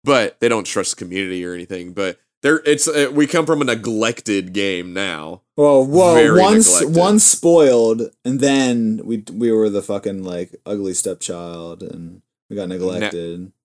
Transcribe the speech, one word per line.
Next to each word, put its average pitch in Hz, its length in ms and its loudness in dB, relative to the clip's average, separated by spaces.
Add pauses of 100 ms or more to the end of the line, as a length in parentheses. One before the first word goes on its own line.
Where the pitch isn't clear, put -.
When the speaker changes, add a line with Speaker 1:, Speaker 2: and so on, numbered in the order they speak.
Speaker 1:
But 127 360 0
they 117 80 2
don't 110 180 0
trust - 320 -6
the - 60 -14
community 92 400 -8
or 90 100 -10
anything, 90 400 -12
but 95 240 -6 (240)
they're, 151 240 2
it's, 147 200 0
uh, 147 260 0
we 147 140 2
come 165 200 -2
from 151 160 0
a - 20 0
neglected 110 880 -2
game 92 400 -4
now. 85 480 -8 (160)
Speaker 2:
Well, 143 300 4
well, 170 280 4
Speaker 1:
Very 156 260 6
Speaker 2:
once, 220 260 6 (140)
Speaker 1:
neglected. 160 200 2
Speaker 2:
once 208 240 4
spoiled, 120 800 4 (220)
and 127 140 -2
then 123 680 0
we, 107 280 -6
we 113 180 -2
were 110 200 2
the 101 120 -4
fucking, 98 400 -8
like, 90 320 -10 (120)
ugly 101 260 -6
stepchild, 85 880 -10
and 85 380 -16 (300)
we 101 60 -12
got 95 120 -8
Speaker 1:
Na- 90 60 -8
Speaker 2:
neglected. 90 760 -6 (140)